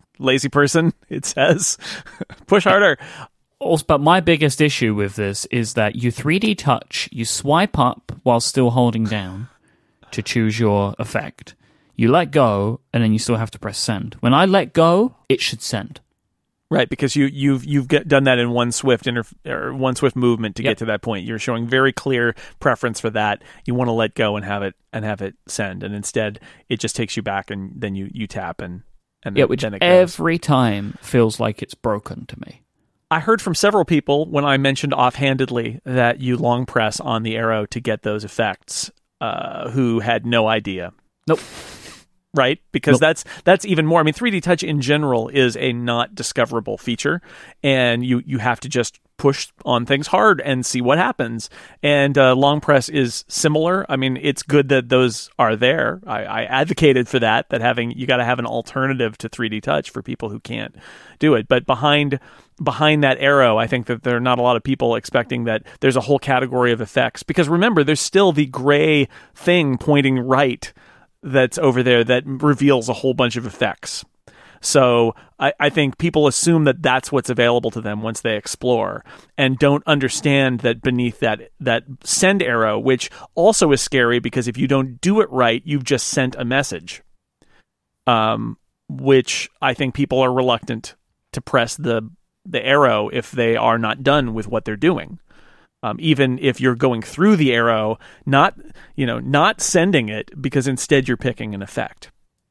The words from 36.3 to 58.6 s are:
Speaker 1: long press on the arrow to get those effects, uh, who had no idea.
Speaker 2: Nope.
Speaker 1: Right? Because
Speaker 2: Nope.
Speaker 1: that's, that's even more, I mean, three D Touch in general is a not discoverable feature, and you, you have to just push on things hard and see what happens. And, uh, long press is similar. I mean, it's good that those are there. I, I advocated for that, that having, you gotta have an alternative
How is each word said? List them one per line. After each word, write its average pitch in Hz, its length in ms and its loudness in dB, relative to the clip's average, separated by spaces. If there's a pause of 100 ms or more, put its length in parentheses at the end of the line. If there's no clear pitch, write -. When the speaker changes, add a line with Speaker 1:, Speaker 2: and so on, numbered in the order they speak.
Speaker 1:
long 120 300 0
press 110 320 -2
on 113 240 -4
the 113 120 -4
arrow 113 320 -2
to - 120 -8
get 113 220 -4
those 107 220 -4
effects, - 680 -6 (300)
uh, - 480 -8
who 117 300 0
had 113 260 -2
no 117 220 2
idea. 98 440 -4 (360)
Speaker 2:
Nope. 160 120 2 (920)
Speaker 1:
Right? 135 260 2 (120)
Because 143 240 2
Speaker 2:
Nope. - 60 2
Speaker 1:
that's, 156 240 0 (180)
that's 185 220 4
even 160 200 2
more, 165 140 4
I 156 40 4
mean, 156 100 2
three 240 180 -2
D 190 100 -2
Touch 175 220 0
in 147 180 -2
general 131 480 0
is 127 280 2
a 127 160 -2
not 120 420 -4
discoverable 117 640 -2
feature, 143 440 -4 (420)
and 127 420 2
you, 123 200 0
you 131 140 -4
have 117 220 -2
to - 80 -12
just - 300 -4 (180)
push - 300 0 (160)
on 120 220 0
things 139 220 -2
hard 202 340 2
and 127 240 -2
see 127 160 -4
what 127 160 2
happens. 120 520 -4 (340)
And, 143 340 2
uh, 131 180 6
long 139 240 4
press 135 300 2
is 135 380 -2
similar. 160 600 0
I 147 80 -4
mean, 131 240 -2
it's 143 220 -2
good 139 280 2
that 127 200 2
those 127 480 2
are 113 180 2
there. 135 520 0
I, 107 180 -6
I 107 200 -6
advocated 135 640 2
for 131 120 0
that, 113 300 0
that 120 120 -2
having, 120 300 0
you 123 160 -10
gotta 123 180 2
have 123 140 0
an 120 80 -4
alternative 120 720 -4